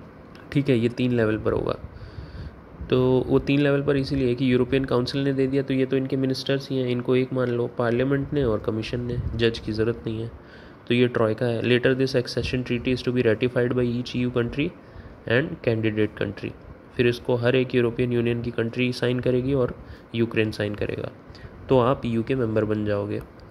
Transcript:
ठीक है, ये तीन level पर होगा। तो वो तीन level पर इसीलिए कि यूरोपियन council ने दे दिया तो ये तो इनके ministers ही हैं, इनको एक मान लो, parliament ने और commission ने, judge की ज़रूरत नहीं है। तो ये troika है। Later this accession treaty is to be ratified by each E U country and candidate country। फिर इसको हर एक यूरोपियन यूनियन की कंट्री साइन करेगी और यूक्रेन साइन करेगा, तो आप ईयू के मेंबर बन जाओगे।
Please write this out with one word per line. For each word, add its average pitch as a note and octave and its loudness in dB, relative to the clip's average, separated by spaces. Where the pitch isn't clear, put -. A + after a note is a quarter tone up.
ठीक C#3+ 2
है, B2+ 4
ये A#2 2
तीन B2 0
level A2 2
पर A2+ 0
होगा। G1+ -2
तो B2+ 4
वो C3+ 2
तीन C#3 2
level C#3+ 2
पर C#3+ 2
इसीलिए C3+ 0
कि B2+ 2
यूरोपियन B2+ 2
council B2+ 0
ने C#3 0
दे C3+ 2
दिया C3+ 0
तो C3+ -4
ये C3 2
तो C3+ 0
इनके C3 -2
ministers C3+ -2
ही C3+ -2
हैं, B2+ 0
इनको B2 0
एक B2+ 0
मान B2+ 0
लो, A#2+ 0
parliament B2+ 0
ने D3 0
और A2 2
commission A2 -4
ने, A#2+ -4
judge A2+ 2
की - -6
ज़रूरत A2 0
नहीं A2 -4
है। A#2 -8
तो A#2+ 2
ये B2 6
troika A#2+ 2
है। A2+ 0
Later B2 4
this C3 0
accession B2+ -4
treaty B2 0
is B2 -4
to B2 0
be B2 4
ratified B2 2
by B2 2
each B2 -6
E B2 0
U B2 -2
country B2+ 0
and C#3 4
candidate A2 0
country। G#2 -6
फिर B2 4
इसको A#2+ 0
हर A#2+ 2
एक B2+ 0
यूरोपियन A#2+ 2
यूनियन A#2 0
की A#2+ -4
कंट्री A#2+ -2
साइन B2 0
करेगी B2+ 0
और B2 0
यूक्रेन A2+ 2
साइन G#2+ -4
करेगा, - -4
तो C3+ 8
आप C3 2
ईयू A#2 0
के C3+ -2
मेंबर A2 2
बन G#2+ 0
जाओगे। G#2 -2